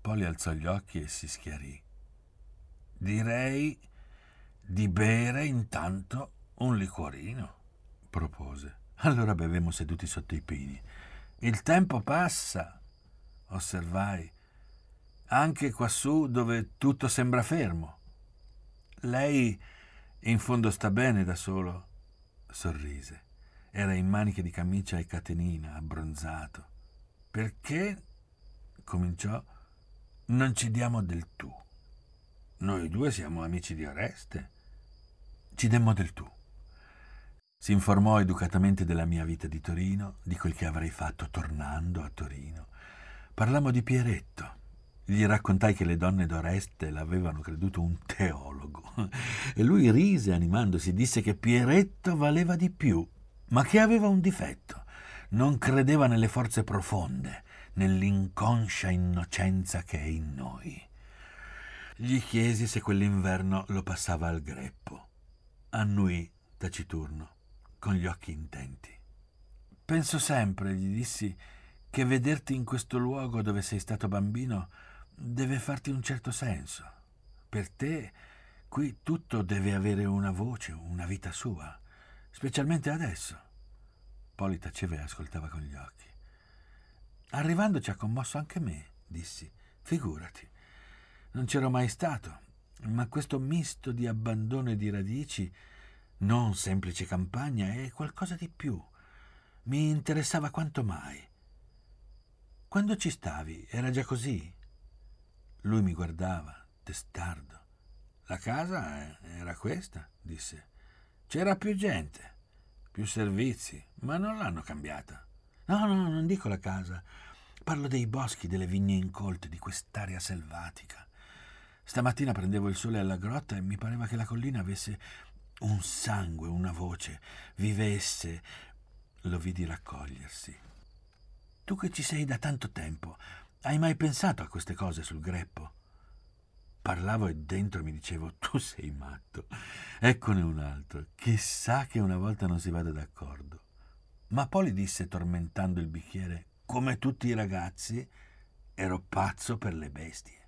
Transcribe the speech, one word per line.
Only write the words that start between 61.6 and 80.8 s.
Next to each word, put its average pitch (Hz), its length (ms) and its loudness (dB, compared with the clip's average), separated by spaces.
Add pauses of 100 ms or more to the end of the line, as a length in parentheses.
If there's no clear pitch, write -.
Gli 123 260 2
chiesi 113 440 4
se 107 140 0
quell'inverno 95 880 4
lo 95 140 0
passava 85 460 -2
al 82 120 0
greppo. 65 680 -12 (640)
Annuì 101 580 2 (280)
taciturno, 80 800 -6 (420)
con 101 160 0
gli 90 120 2
occhi 87 260 -6
intenti. 67 580 -12 (920)
"Penso 160 340 2
sempre", 98 560 2
gli 95 180 0
dissi, 107 440 -2 (520)
"che 135 160 0
vederti 131 500 2
in 127 100 -2
questo 127 340 -2
luogo 123 420 0
dove 101 220 0
sei 104 160 -2
stato 104 300 -2
bambino 104 600 -2 (460)
deve 127 460 -2
farti 139 300 -6
un 131 120 -2
certo 127 300 -4
senso. 87 520 -4 (640)
Per 101 220 -4
te 139 420 -6 (540)
qui 135 380 -2
tutto 156 380 0
deve 98 320 2
avere 101 320 2
una 98 260 2
voce, 107 400 -4
una 85 340 -6